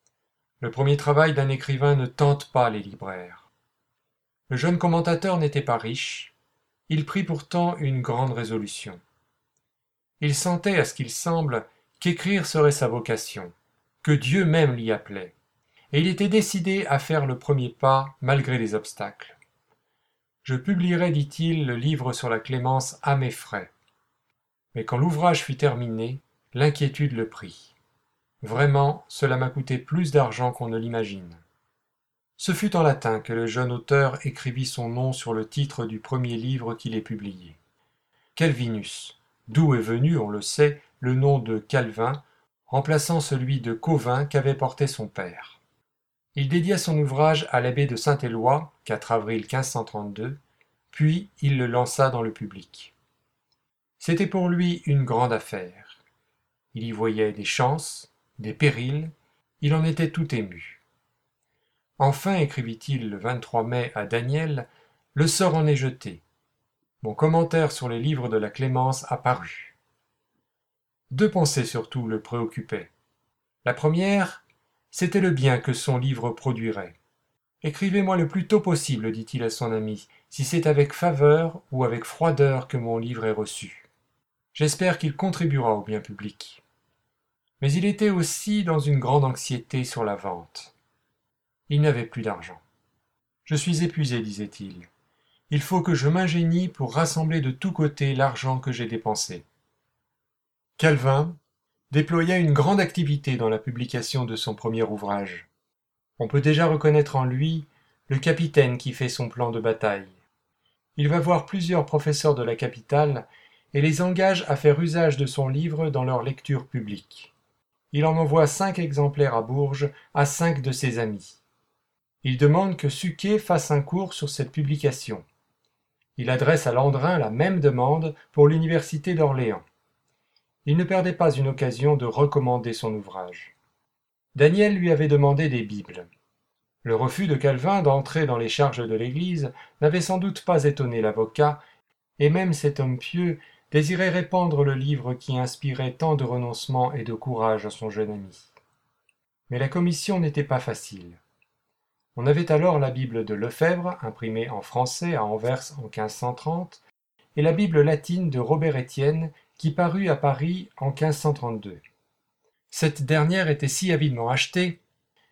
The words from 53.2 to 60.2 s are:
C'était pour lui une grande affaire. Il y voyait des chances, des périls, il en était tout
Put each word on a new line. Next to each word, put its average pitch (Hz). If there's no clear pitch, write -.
C'était 170
pour 180
lui 175
une 139
grande 120
affaire. -
Il 110
y 117
voyait 107
des 101
chances, -
des 107
périls, 147
il 147
en 160
était 160
tout 151